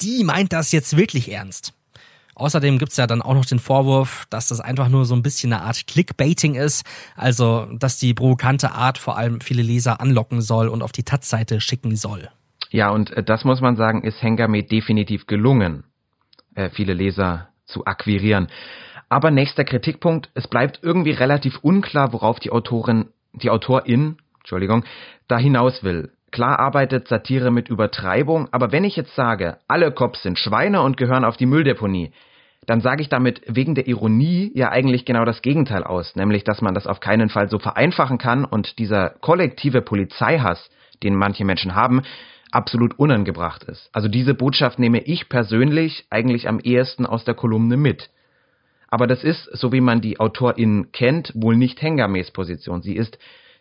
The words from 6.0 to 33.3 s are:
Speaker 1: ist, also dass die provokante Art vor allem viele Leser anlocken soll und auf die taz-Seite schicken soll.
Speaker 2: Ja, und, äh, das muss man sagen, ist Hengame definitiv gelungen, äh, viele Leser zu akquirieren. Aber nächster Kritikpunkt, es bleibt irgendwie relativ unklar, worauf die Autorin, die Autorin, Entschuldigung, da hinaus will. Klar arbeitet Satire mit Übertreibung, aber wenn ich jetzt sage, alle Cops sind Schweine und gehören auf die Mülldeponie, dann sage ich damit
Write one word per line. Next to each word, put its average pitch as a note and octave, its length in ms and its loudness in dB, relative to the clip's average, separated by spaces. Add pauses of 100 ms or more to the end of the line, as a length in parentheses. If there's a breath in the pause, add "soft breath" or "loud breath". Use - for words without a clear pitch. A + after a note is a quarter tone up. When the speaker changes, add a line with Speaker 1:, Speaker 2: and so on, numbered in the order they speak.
Speaker 1:
ist, D3 280 0 (320 loud breath)
also A#2 580 2
dass B2 240 -2
die B2 160 2
provokante B2+ 580 2
Art B2+ 260 -2
vor - 200 -6
allem A#2 240 -2
viele B2 200 -2
Leser A#2 380 0
anlocken A#2+ 420 0
soll A2+ 260 0
und A#2 140 -4
auf A#2+ 100 -8
die B2 120 -6
taz-Seite A2+ 560 -2
schicken A2 360 -4
soll. G#2+ 340 -8 (440)
Speaker 2:
Ja, G#2 160 4
und, G#2 220 0
äh, - 120 -4
das A2 220 0
muss C3 160 2
man B2 140 2
sagen, A2 280 0
ist A2 180 -6
Hengame A2 420 2
definitiv G#2+ 640 0
gelungen, G#2 560 2 (720)
äh, F#2+ 140 -4
viele G2 240 -2
Leser F2+ 560 -2 (160)
zu - 200 -10
akquirieren. G2 600 0 (640 loud breath)
Aber D3+ 200 2
nächster C#3 340 2
Kritikpunkt, D3+ 680 -2
es - 140 -6
bleibt C3 340 -2
irgendwie E3+ 300 0
relativ C3+ 500 0
unklar, D#3 520 2
worauf A2+ 260 0
die - 120 -8
Autorin, A2+ 580 0 (220)
die A#2 200 -2
Autorin, B2+ 640 2 (220)
Entschuldigung, G2 440 0 (440 loud breath)
da B2 100 2
hinaus B2+ 460 2
will. E2+ 280 -4 (200)
Klar B2 260 0
arbeitet C3+ 500 0
Satire B2 440 0
mit A#2+ 180 0
Übertreibung, A2+ 840 -2
aber A#2 200 0
wenn D#3+ 120 0
ich G3+ 120 -2
jetzt D3+ 200 -8
sage, G#2+ 420 -2 (100)
alle D#3+ 240 2
Cops - 320 -4
sind F2+ 160 -4
Schweine D#3 420 0
und C3+ 160 2
gehören B2+ 280 2
auf A#2 120 0
die B2 80 0
Mülldeponie, G#2 640 0 (540 soft breath)
dann A2+ 160 2
sage B2+ 220 0
ich C#3+ 60 -8
damit B2+ 360 0